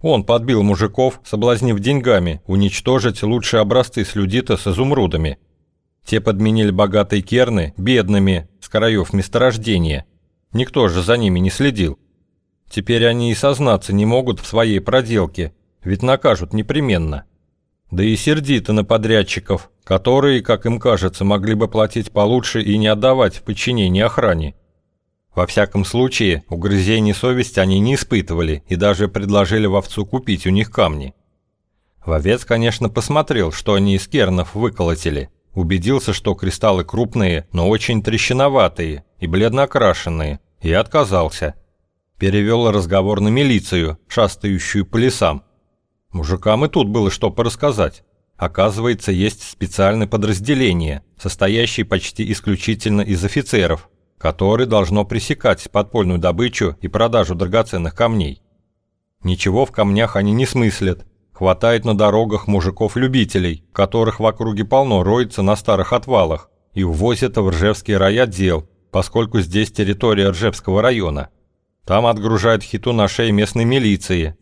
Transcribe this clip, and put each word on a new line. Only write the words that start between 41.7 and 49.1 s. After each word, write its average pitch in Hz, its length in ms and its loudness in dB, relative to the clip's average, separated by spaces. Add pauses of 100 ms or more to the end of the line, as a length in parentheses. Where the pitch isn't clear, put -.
Перевел 104 540 0
разговор 98 500 0
на 104 60 2
милицию, 104 800 0
шастающую 101 800 -2
по - 120 -4
лесам. 101 460 0 (680)
Мужикам 92 540 0
и 147 40 0
тут 123 200 0
было 104 220 0
что - 180 -2
порассказать. 117 720 -2 (320)
Оказывается, 104 760 -2